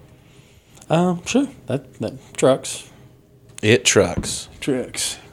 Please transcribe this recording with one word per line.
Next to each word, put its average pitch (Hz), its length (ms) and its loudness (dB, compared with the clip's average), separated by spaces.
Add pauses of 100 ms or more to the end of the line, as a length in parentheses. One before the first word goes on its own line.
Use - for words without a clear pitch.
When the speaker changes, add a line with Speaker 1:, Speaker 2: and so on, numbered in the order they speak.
(880)
Speaker 1:
Um, 175 380 0
sure. 269 220 0 (180)
That, - 280 -6
that - 420 -10
trucks. - 520 0 (720)
Speaker 2:
It 110 220 4
trucks. - 640 0 (120)
Speaker 1:
Trucks. - 580 -4 (140)